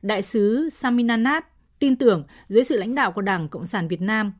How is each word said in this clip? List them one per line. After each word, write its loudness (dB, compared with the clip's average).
đại -2
sứ 0
Samina 0
Nath 0
tin 2
tưởng 4
dưới 6
sự 0
lãnh -4
đạo 0
của -6
Đảng -2
Cộng -10
sản -4
Việt -6
Nam, -2